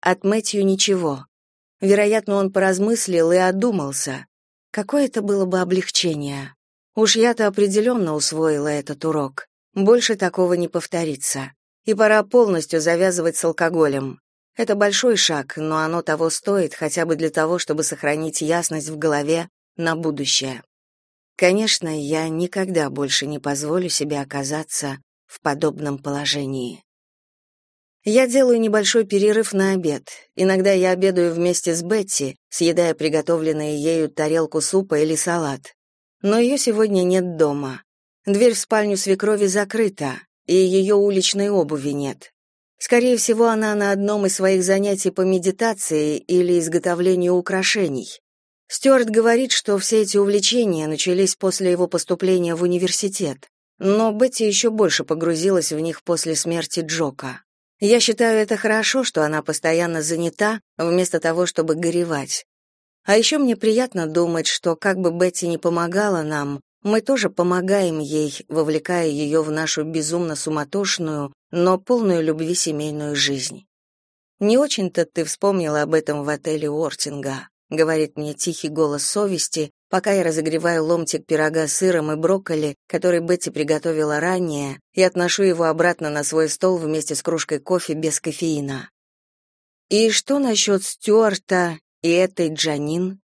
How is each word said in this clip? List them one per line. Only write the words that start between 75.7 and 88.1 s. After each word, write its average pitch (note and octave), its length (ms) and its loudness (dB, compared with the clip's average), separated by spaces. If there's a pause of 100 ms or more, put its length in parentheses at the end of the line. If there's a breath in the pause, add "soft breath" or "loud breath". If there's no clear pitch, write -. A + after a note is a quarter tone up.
об D#3 120 -2
этом D3+ 300 -2
в C#3+ 40 -4
отеле D3+ 420 -4
Уортинга», C#3+ 800 -6 (200)
говорит D#3 480 0
мне D3+ 160 -6
тихий D#3+ 360 -6
голос D3 360 0
совести, F3+ 640 -2 (200)
пока G3 220 0
я G3 100 2
разогреваю D#3+ 640 0
ломтик E3 420 -2
пирога D#3 420 0
с - 60 -4
сыром E3 380 2
и D#3 40 -2
брокколи, D#3+ 600 -2 (120)
который F3 320 2
Бетти F3 300 -2
приготовила D#3 720 -2
ранее, D#3 600 -2 (140)
и F#3 80 4
отношу F3+ 400 2
его E3+ 220 2
обратно E3 440 0
на D3 160 -4
свой D#3 240 0
стол F#3 300 0
вместе D#3 360 -4
с - 80 -6
кружкой D#3+ 360 -4
кофе F3 360 -2
без D#3 260 -2